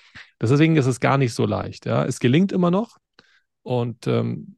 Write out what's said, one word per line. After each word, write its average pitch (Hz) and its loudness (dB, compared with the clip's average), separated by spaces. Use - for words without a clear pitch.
Deswegen 147 2
ist 131 2
es 127 -2
gar 135 2
nicht 131 0
so 117 -2
leicht, 101 -6
ja. 127 0
Es - -6
gelingt 160 4
immer 175 2
noch 202 -4
und, 120 -4
ähm, 117 -2